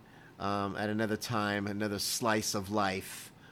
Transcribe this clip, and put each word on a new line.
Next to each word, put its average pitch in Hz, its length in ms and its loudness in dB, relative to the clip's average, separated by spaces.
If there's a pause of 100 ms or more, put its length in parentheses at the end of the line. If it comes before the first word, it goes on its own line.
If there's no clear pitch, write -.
(380)
um, 101 380 0
at 107 120 0
another 107 280 2
time, 104 500 0
another 101 320 -2
slice 110 560 2
of 98 160 -2
life. 95 600 0 (200)